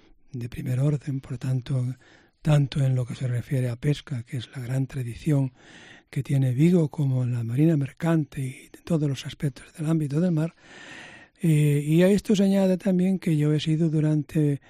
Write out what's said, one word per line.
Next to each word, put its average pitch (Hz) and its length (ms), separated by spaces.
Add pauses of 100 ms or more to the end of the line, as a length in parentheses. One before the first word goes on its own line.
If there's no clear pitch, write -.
(300)
de 120 200
primer 127 280
orden, 139 420
por 131 180
tanto, 127 580 (460)
tanto 147 420
en 131 100
lo 127 120
que - 80
se 131 140
refiere 123 420
a 117 60
pesca, 139 480
que - 120
es 113 180
la 139 60
gran 131 260
tradición 135 680 (540)
que - 160
tiene 135 260
Vigo, 160 380
como 131 340
en 123 100
la 117 120
marina 147 320
mercante 151 640
y - 360
en - 60
todos 151 260
los 135 180
aspectos - 480
del 151 120
ámbito 156 340
del 180 120
mar. 160 240 (840)
Eh, 147 460
y 160 160
a 185 60
esto 202 260
se 190 80
añade 196 360
también 185 420
que 160 160
yo 147 160
he 151 80
sido 156 300
durante 151 800